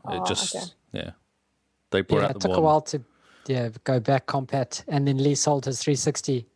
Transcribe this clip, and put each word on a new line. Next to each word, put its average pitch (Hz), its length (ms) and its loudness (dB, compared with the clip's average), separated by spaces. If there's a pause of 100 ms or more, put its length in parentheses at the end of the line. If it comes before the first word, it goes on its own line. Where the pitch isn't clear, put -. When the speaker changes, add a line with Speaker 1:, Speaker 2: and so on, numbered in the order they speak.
Speaker 1:
Oh, - 180 -6
Speaker 2:
It - 20 0
just, - 300 -2
Speaker 1:
okay. 180 100 -6 (280)
Speaker 2:
yeah. - 160 -8 (800)
They 95 120 2
brought 101 180 2
Speaker 3:
Yeah, 101 60 4
Speaker 2:
out 98 40 2
Speaker 3:
it - 60 -2
Speaker 2:
the 101 40 -10
Speaker 3:
took 95 120 0
Speaker 2:
one. 92 80 2
Speaker 3:
a - 20 4
while 156 200 6
to, 147 200 -6 (460)
yeah, 123 220 -2 (140)
go 131 160 2
back 135 280 0
compat, 135 600 -4
and 143 180 0
then 139 120 2
Lee 143 180 4
sold 139 300 2
his 131 160 -4
three 147 140 2
sixty 131 500 -2 (100)